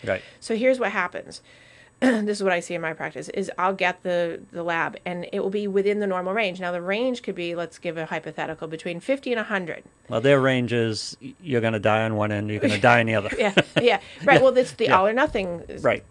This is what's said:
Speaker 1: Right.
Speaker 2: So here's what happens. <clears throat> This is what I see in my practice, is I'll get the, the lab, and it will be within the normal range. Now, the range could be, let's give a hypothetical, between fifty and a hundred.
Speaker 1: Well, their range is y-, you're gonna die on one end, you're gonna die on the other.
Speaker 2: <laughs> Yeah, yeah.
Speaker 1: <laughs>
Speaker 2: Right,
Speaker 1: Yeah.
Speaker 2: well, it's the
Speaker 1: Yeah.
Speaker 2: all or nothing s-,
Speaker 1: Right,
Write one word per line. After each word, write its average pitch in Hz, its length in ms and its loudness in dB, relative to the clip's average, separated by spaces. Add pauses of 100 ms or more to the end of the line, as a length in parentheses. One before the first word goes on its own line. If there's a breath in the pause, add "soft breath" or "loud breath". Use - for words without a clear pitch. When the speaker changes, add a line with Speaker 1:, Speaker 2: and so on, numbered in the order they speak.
Speaker 1:
Right. 98 180 -2 (180 loud breath)
Speaker 2:
So - 160 -4
here's 254 240 2
what 202 100 0
happens. 92 560 -6
<clears throat> - 60 -20 (480 soft breath)
This 214 380 2
is 196 60 -4
what 190 80 2
I 175 80 0
see 170 140 -8
in 165 60 -4
my 165 120 -4
practice, 151 380 -8
is 196 280 -6
I'll 185 160 0
get 180 300 -2
the, 175 360 -2 (120)
the 170 100 -8
lab, 165 420 -2
and 175 280 -6
it 196 80 -4
will 196 100 -2
be 208 160 -4
within 202 320 0
the 208 80 -2
normal 185 260 -2
range. 196 280 -2
Now, 180 100 -4
the 180 100 -4
range 233 440 -2
could 196 100 -6
be, 170 220 -6
let's 170 200 -8
give 165 220 -6
a 160 80 -6
hypothetical, 160 640 -8
between 170 320 -8
fifty 269 320 -4
and 233 80 -2
a - 20 -6
hundred. 185 400 -6 (260)
Speaker 1:
Well, 113 120 -2
their 135 200 6
range 127 320 2
is 113 480 -2
y-, 131 220 -16
you're 131 180 0
gonna 113 200 0
die 107 240 4
on 110 100 -2
one 107 160 0
end, 104 200 -2
you're 107 100 -4
gonna 104 180 0
die 120 220 6
on 113 60 2
the 113 100 0
other. 101 180 -2
Speaker 2:
<laughs> - 20 -6
Yeah, 208 160 0 (300)
yeah. 226 160 4 (120)
Speaker 1:
<laughs> - 140 -14
Speaker 2:
Right, 277 120 6
Speaker 1:
Yeah. 233 60 8
Speaker 2:
well, 262 140 6
it's - 180 2
the 233 100 -2
Speaker 1:
Yeah. - 120 4
Speaker 2:
all 190 120 4
or 220 40 2
nothing 220 560 -2
s-, - 140 -12
Speaker 1:
Right, 117 280 2